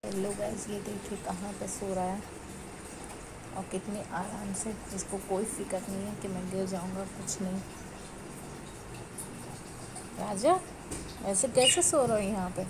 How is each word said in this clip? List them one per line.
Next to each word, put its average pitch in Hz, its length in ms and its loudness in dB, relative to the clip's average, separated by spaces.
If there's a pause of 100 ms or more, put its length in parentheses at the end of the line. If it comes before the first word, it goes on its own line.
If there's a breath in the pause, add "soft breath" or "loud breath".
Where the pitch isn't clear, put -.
हेलो 196 260 2
guys, 208 380 0
ये 208 100 0
देखिए 202 380 -4
कहाँ 196 420 -4
पे 202 80 -2
सो 190 260 -2
रहा 185 120 2
है 190 160 0 (1400)
और 190 140 -2
कितने 202 300 -2 (120)
आराम 202 400 -2
से, 220 200 -2 (180)
जिसको 196 260 -4 (120)
कोई 196 160 4
फिक्र 196 340 -2
नहीं 196 220 -4
है 208 200 -2
कि 208 60 -4
मैं 185 240 -2
गिर 190 160 2
जाऊँगा, 185 360 -2 (100)
कुछ - 280 -4
नहीं। 185 180 0 (2500)
राजा, 208 400 6 (680)
ऐसे 196 240 6
कैसे 262 320 8
सो 302 240 8
रहे 233 120 6
हो 196 120 4
यहाँ 190 200 2
पे? 185 200 -2